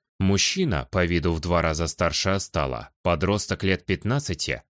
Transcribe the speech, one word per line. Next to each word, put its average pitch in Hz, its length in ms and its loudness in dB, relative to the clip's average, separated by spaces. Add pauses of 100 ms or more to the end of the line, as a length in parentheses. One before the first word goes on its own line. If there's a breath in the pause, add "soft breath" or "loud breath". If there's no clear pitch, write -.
(200)
Мужчина, 98 720 2
по 92 140 2
виду 85 280 2
в 80 80 -2
два 87 220 0
раза 80 240 0
старше 85 440 -2
Астала, 69 600 -2 (120)
подросток 92 600 0
лет 95 220 0
пятнадцати, 95 840 -4